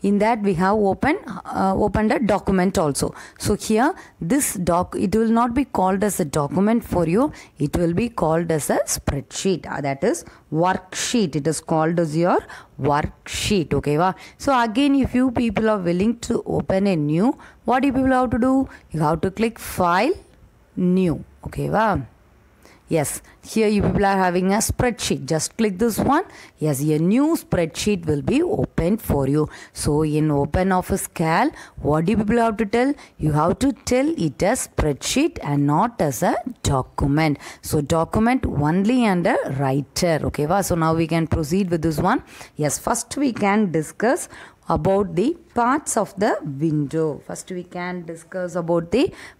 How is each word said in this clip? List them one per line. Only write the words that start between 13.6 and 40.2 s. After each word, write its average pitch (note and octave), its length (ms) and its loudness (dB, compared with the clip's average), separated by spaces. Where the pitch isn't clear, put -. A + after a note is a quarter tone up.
Okay, D3 220 0
va? F3+ 180 2
So C4+ 200 2
again, B3 360 2
if B3+ 180 0
you B3+ 160 2
people A3+ 400 0
are G#3+ 80 2
willing F#3 440 0
to A#3 260 -2
open F#3 400 0
a F#3+ 80 2
new, D#3+ 420 0
what B3+ 180 2
you C#4 100 2
people C4 140 0
have B3+ 240 2
to B3+ 80 0
do? C4 300 2
You D#3 120 -4
have D#3+ 200 2
to F#3+ 80 0
click A3+ 300 -2
File, F#3+ 540 2
New. F3+ 480 2
Okay, C#3+ 240 -6
va? F3 380 0
Yes, D#3 300 -2
here A3 220 0
you G#3 160 2
people F#3 200 2
are G3 140 2
having F#3 340 2
a G3+ 60 2
spreadsheet. G3 680 -2
Just D#3 300 -2
click G#3+ 200 0
this G#3+ 220 0
one. C4+ 240 2
Yes, D3 240 0
a D3+ 160 2
new B3 400 4
spreadsheet E3+ 680 -2
will D3 160 0
be B3+ 180 2
opened G#3+ 580 0
for C#3 280 0
you. D3 200 2
So D3+ 280 0
in D3+ 300 2
Open D3 400 2
Office F#3 340 0
Cal, F3+ 460 0
what D3+ 220 2
do G3+ 80 2
you G#3+ 40 2
people A3 200 2
have A3+ 200 2
to A3+ 80 0
tell? B3 300 0
You D3+ 140 0
have E3 260 2
to C4+ 140 0
tell C4+ 260 2
it D3+ 240 -2
as G#3+ 280 0
spreadsheet - 760 -2
and C#3+ 240 0
not F#3 340 0
as D3 220 0
a A#3 120 2
document. C#3+ 720 0
So D#3 200 -2
document E3+ 640 0
only G3 580 2
under G3 320 2
writer. C#3+ 640 0